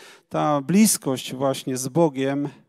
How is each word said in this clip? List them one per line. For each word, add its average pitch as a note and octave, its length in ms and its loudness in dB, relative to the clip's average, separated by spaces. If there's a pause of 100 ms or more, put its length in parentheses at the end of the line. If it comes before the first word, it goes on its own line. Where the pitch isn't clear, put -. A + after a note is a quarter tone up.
(280)
ta D3+ 320 -2
bliskość C#3 720 2
właśnie C3 420 -2
z B2 120 -6
Bogiem C#3 600 0 (200)